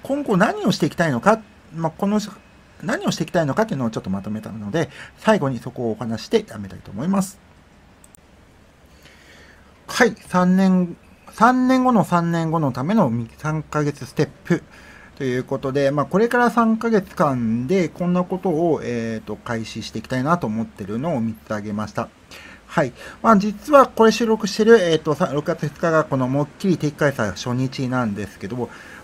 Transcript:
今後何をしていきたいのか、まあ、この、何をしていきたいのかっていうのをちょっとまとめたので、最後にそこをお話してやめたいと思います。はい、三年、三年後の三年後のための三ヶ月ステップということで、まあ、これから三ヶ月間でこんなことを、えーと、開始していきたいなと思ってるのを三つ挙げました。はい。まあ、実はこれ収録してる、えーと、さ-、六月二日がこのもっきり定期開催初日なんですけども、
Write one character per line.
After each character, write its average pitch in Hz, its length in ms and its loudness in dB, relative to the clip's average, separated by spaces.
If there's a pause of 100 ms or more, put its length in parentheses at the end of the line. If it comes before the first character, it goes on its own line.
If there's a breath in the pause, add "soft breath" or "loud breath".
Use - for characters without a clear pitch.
今 285 200 -4
後 233 140 0
何 359 280 0
を 190 80 2
し - 60 -2
て 165 80 0
い - 40 0
き - 40 -16
た 165 140 0
い 143 40 0
の 117 80 0
か、 220 200 4 (340)
ま 165 140 -4
あ、 156 40 -4
こ - 160 -4
の、 208 120 0 (600)
何 294 260 -4
を 214 40 2
し - 60 -4
て 165 80 -4
い - 20 -6
き - 60 -16
た 170 100 2
い 151 40 0
の 135 100 -2
か 220 80 2
っ - 20 -2
て 220 60 -8
い - 20 -4
う 135 60 -6
の 120 60 -2
を 113 40 0
ち 113 80 -10
ょ - 20 -4
っ - 40 -18
と 98 60 -8
ま 95 120 -4
と 104 80 -10
め 107 100 -6
た - 100 -14
の 104 200 -10
で、 165 180 -2 (280 loud breath)
最 214 240 2
後 139 80 -2
に 123 100 -4
そ 127 140 -10
こ 120 160 -4
を - 40 0
お - 40 -2
話 113 260 -6
し - 60 -16
て - 200 0
や 113 100 -14
め 98 100 -10
た 92 80 -14
い - 20 -16
と - 140 -18
思 117 120 -8
い 180 40 -2
ま 196 140 0
す。 - 180 -8 (2500 soft breath)
は - 160 2
い、 220 100 2 (140)
三 180 280 4
年、 185 400 2 (360)
三 254 340 4
年 254 160 4
後 254 80 4
の 202 140 4
三 170 260 0
年 165 220 0
後 165 80 0
の 139 100 2
た 123 140 -6
め 196 100 0
の 170 160 4 (280)
三 156 260 -4
ヶ 151 180 -4
月 143 240 -4
ス - 60 -18
テ 151 140 0
ッ - 20 -16 (160)
プ 175 180 0 (540 loud breath)
と 143 80 -8
い 127 140 0
う 127 40 -4
こ 135 160 -6
と 135 140 -4
で、 139 180 2
ま 143 140 0
あ、 - 20 -4
こ 185 120 0
れ 233 100 4
か 247 100 0
ら 240 120 4
三 226 260 2
ヶ 233 120 -4
月 196 280 0
間 123 500 0
で 180 220 0
こ - 180 -6
ん 180 60 0
な 180 100 2
こ 180 160 -6
と 185 120 -2
を、 160 340 0
え 113 400 -4
ー - 20 -16
と、 107 80 -8
開 113 300 -6
始 107 180 -10
し - 80 -12
て 120 80 -8
い 110 40 -8
き - 60 -20
た 127 80 -4
い 131 60 -2
な 165 160 0
と 147 80 -4
思 110 160 -4
っ 110 40 -4
て 107 180 -14
る 104 160 -6
の 156 160 -2
を 117 40 -2
三 113 140 -4
つ - 120 -20
挙 104 160 -6
げ 107 100 -8
ま 107 160 -6
し - 40 -16
た。 117 160 -6 (600 loud breath)
は 160 160 0
い。 120 80 -6 (300 loud breath)
ま 220 100 4
あ、 214 60 8
実 208 340 -2
は 262 160 8
こ 226 160 2
れ 220 80 6
収 233 140 0
録 220 200 0
し - 100 -6
て 220 80 2
る、 226 160 8
え 165 160 2
ー - 20 2
と、 156 160 -2
さ-、 156 200 -2
六 147 100 -2
月 160 220 -4
二 143 40 -4 (100)
日 170 100 2
が 156 140 4
こ 147 120 -2
の 127 120 0
も 143 160 0
っ 143 40 -6 (120)
き 196 80 0
り 170 100 4
定 147 140 -2
期 - 0 -
開 147 180 0
催 113 200 -2
初 101 180 -8
日 131 400 -2
な 127 160 0
ん 104 100 -2
で 101 100 -6
す - 140 -14
け 101 80 -12
ど 95 80 -6
も、 120 140 -6 (360 loud breath)